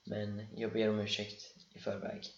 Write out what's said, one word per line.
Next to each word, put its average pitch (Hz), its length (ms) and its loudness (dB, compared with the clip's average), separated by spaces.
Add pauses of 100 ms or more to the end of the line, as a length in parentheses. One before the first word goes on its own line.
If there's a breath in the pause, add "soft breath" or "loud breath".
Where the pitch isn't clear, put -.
Men 104 420 -2 (100)
jag 113 160 0
ber 110 160 6
om 107 120 6
ursäkt - 540 -2 (160)
i - 80 -18
förväg. - 460 -4 (140)